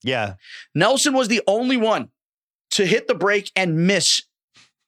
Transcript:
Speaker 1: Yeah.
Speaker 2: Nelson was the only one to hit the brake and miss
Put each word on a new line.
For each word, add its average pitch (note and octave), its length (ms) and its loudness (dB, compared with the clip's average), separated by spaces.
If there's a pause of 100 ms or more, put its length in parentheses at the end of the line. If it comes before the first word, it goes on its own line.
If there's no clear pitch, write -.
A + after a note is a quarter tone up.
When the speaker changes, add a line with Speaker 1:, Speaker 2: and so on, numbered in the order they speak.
Speaker 1:
Yeah. A2+ 320 -4 (400)
Speaker 2:
Nelson C4 400 2
was C4 140 0
the A3 180 0
only B3+ 300 0
one G#3+ 340 -2 (600)
to G3 140 0
hit G3 220 0
the B3+ 60 0
brake G3+ 420 0
and F3 300 0
miss F#3+ 360 0 (640)